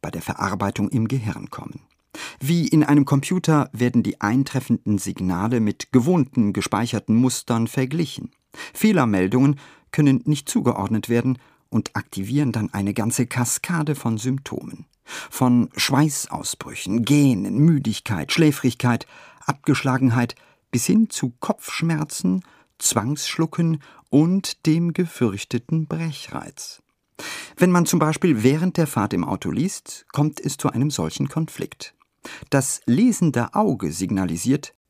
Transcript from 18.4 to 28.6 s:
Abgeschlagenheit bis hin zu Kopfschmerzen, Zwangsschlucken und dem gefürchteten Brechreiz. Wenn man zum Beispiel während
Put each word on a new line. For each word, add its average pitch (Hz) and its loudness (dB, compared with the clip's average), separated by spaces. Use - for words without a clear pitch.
Abgeschlagenheit 127 0
bis 120 -2
hin 214 4
zu 123 -6
Kopfschmerzen, 165 -4
Zwangsschlucken 151 -2
und 170 2
dem 165 2
gefürchteten 135 -2
Brechreiz. - -10
Wenn 180 4
man 175 4
zum 180 2
Beispiel 156 2
während 156 2